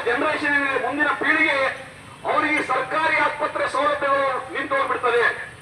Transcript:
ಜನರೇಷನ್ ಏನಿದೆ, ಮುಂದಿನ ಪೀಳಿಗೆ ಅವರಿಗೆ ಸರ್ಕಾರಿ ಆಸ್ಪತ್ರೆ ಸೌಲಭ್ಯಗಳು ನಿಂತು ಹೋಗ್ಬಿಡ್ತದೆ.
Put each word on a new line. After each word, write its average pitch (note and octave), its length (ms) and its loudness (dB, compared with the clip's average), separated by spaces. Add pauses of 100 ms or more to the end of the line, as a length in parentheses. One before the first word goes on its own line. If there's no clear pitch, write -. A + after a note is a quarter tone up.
ಜನರೇಷನ್ D4 500 0
ಏನಿದೆ, C4+ 320 0
ಮುಂದಿನ D4 200 0
ಪೀಳಿಗೆ C#4+ 840 0 (420)
ಅವರಿಗೆ D4+ 340 0
ಸರ್ಕಾರಿ D#4 500 0
ಆಸ್ಪತ್ರೆ D4 520 0
ಸೌಲಭ್ಯಗಳು C#4 840 0
ನಿಂತು D#4+ 220 -2
ಹೋಗ್ಬಿಡ್ತದೆ. A#3+ 760 0 (100)